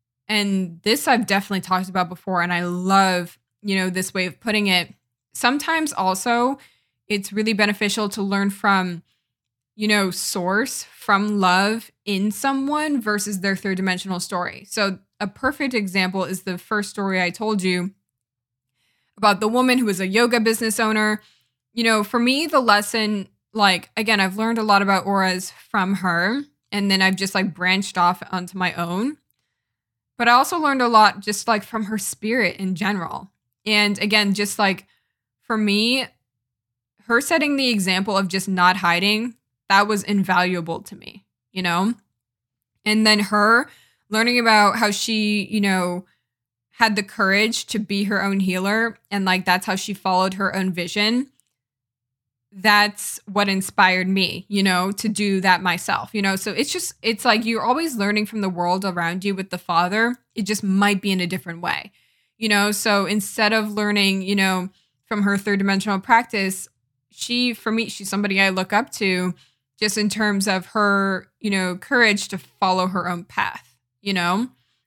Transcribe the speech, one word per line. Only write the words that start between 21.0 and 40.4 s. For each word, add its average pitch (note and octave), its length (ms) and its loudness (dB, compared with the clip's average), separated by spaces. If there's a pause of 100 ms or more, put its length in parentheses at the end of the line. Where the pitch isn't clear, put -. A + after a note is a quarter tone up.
You A#3 100 -2
know, A3 200 2
for A#3+ 160 -2
me, C4+ 280 2
the D4 120 2
lesson, G#3+ 680 2 (260)
like, G3+ 420 2
again, A3 240 0
I've F#3+ 180 0
learned A3+ 200 0
a A3+ 60 -2
lot G#3 180 4
about G3 240 2
auras F#3 460 0
from G3 440 -2
her, F#3 460 0 (300)
and G3+ 180 0
then F#3+ 120 2
I've F#3+ 140 4
just, F#3+ 200 -4
like, F#3+ 180 -2
branched F#3 440 -2
off F3+ 340 2
onto F3+ 260 -8
my F3+ 160 -2
own. F#3 440 -4 (1000)
But A#3 100 0
I A#3 60 6
also C#4+ 260 4
learned C#4 220 0
a A#3+ 60 2
lot G#3+ 320 6
just, G3+ 280 -6
like, G#3 160 0
from A3 220 -6
her G#3+ 120 -4
spirit G#3+ 600 -2
in F#3+ 180 -4
general. F#3+ 560 -6 (340)
And G#3 340 2
again, G#3 340 2
just, G3+ 260 -2
like, G3 280 0 (540)
for A3 160 -4
me, G#3+ 480 2 (1000)
her A#3 140 2
setting D4 360 0
the C4+ 140 2
example F#3+ 480 0
of F#3+ 100 0
just F#3+ 200 -4
not F#3 300 4
hiding, G3 580 0 (340)
that G3+ 180 4
was G#3+ 160 -2
invaluable F3+ 800 0